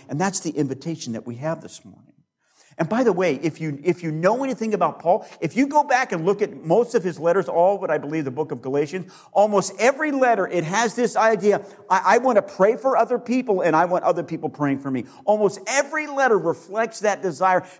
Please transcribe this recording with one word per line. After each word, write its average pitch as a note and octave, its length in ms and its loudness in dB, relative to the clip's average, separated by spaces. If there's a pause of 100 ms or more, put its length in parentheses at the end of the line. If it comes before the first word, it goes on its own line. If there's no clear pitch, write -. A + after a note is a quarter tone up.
and D3 120 -6
that's F#3+ 180 -2
the E3+ 120 -6
invitation C#3 640 -6
that A2+ 120 -10
we A#2+ 80 -10
have D3+ 280 -8
this - 220 -20
morning. - 280 -20 (640)
And D#3+ 120 -2
by A#3 160 0
the A3+ 80 6
way, F3 240 2
if D#3 240 -4
you, D3+ 240 -6
if F3 180 2
you E3 80 -4
know F#3 320 0
anything A3+ 320 -2
about E3+ 240 0
Paul, G3+ 280 2 (140)
if - 160 -4
you C4+ 100 4
go D4 180 2
back C4 280 0
and E3 120 -4
look G3+ 180 0
at D#3+ 220 -6
most A3 300 2
of F#3+ 100 0
his D3+ 160 -6
letters, E3+ 280 2
all F#3 300 2
but F3+ 120 -4
I D3+ 80 0
believe D3+ 260 -4
the C3+ 60 -6
book C#3+ 200 -6
of C#3+ 120 -8
Galatians, D3 500 -4 (200)
almost G3+ 460 2
every C#4 320 2
letter, A#3+ 380 2
it F3 160 -2
has G#3 300 0
this A#3+ 220 -2
idea, G#3 480 2 (240)
"I, F3+ 160 2
I G3+ 140 6
want B3 180 2
to G3+ 60 6
pray G#3 340 2
for C4 200 0
other A#3 220 2
people A#3+ 420 -2
and D#3+ 160 2
I D#3 80 4
want E3+ 200 -2
other E3+ 180 0
people D#3 260 -8
praying C#3 320 -4
for C#3 100 -8
me." B2+ 140 -4 (200)
Almost G#3 420 0
every C#4+ 400 -2
letter C4+ 320 2
reflects F#3+ 600 -4
that G3 220 -2
desire F#3 420 2 (160)